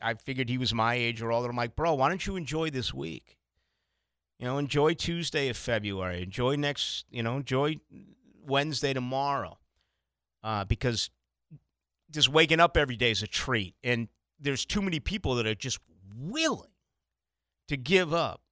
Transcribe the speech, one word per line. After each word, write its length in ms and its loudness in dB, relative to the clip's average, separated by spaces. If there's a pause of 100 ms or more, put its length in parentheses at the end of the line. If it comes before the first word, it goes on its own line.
I 120 -2
figured 340 -4
he 100 -2
was 160 -2
my 200 2
age 280 -2
or 80 -2
older. 180 0
I'm 80 -6
like, 200 -4
"Bro, 180 2
why 140 4
don't 180 -2
you 80 -4
enjoy 360 -4
this 220 -4
week? 440 -10 (1040)
You 80 -8
know, 120 -2
enjoy 360 2
Tuesday 540 -2
of 80 -4
February. 640 -2
Enjoy 340 -2
next, 520 -4
you 140 -6
know, 140 -2
enjoy 420 0 (640)
Wednesday 480 0
tomorrow." 640 -2 (840)
Uh, 220 0
because 440 0 (1040)
just 180 4
waking 300 6
up 180 8
every 200 2
day 160 4
is 100 -2
a 60 -6
treat. 560 -2
And 240 0 (320)
there's 260 -2
too 160 0
many 180 0
people 360 -2
that 100 0
are 80 0
just 240 -6 (400)
willing 540 -2 (960)
to 80 -2
give 360 2
up 400 -2